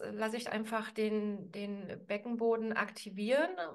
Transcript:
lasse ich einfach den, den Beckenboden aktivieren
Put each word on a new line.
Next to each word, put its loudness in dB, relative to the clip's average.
lasse 0
ich -6
einfach -2
den, 0
den -6
Beckenboden 2
aktivieren 2